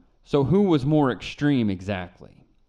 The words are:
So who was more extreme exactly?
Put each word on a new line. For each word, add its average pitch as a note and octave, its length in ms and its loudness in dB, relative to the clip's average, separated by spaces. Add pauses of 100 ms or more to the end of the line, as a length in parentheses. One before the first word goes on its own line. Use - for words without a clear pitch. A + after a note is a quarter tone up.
(240)
So C#3+ 180 0
who E3+ 200 2
was D#3+ 220 2
more D3 280 2
extreme C3 580 -2
exactly? F#2 760 -10 (240)